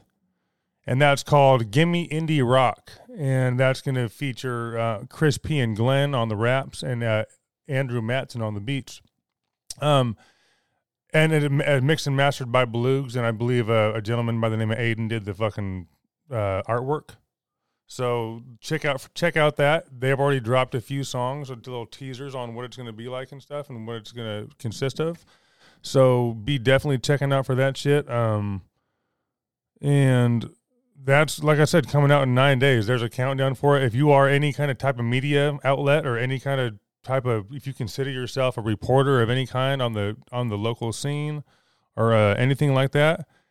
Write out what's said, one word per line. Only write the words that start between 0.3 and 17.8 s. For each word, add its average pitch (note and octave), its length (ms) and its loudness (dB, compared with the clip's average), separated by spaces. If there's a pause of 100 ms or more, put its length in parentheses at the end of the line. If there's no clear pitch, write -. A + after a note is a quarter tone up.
and B2+ 140 2
that's C#3+ 200 4
called C3+ 480 4
Gimme E3+ 380 2
Indie D3+ 420 0
Rock, B2+ 440 2 (220)
and C3 440 0
that's C3 220 2
gonna B2+ 280 -4
feature, A#2+ 680 -8
uh, A2+ 280 -2
Chris - 300 0
P D#3 220 -4
and A2+ 160 0
Glenn C#3 400 2
on A#2 140 0
the A2 60 -2
raps C3 460 -2
and, B2 220 -4
uh, A2 220 0 (420)
Andrew C3 340 -2
Matson A#2+ 400 -6
on G#2+ 140 -4
the G2+ 40 -8
beats. B2+ 400 -8 (840)
Um, C3+ 360 2 (960)
and D#3+ 180 4
it, D3+ 140 2
uh, C#3+ 360 2
mixed C#3+ 260 0
and C#3 80 0
mastered C3+ 360 0
by B2+ 140 4
Belugs, A#2+ 500 -2
and B2 80 -2
I A#2 60 2
believe, A#2 400 -2
uh, A2 240 4
a A2+ 80 -4
gentleman A#2 380 -2
by A2+ 100 0
the A2 80 -2
name A2 140 0
of A2+ 80 -4
Aiden A2+ 300 -2
did A2+ 160 -6
the G2 100 -6
fucking, F#2+ 540 -6 (420)
uh, G2+ 320 -2
artwork. C3 540 -6 (680)